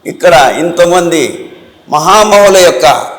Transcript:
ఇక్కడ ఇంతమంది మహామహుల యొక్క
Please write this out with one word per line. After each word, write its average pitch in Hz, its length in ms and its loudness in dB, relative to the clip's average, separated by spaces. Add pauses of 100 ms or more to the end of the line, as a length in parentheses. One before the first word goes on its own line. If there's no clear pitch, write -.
ఇక్కడ 139 540 0
ఇంతమంది 170 920 -2 (380)
మహామహుల 196 680 2
యొక్క 156 600 0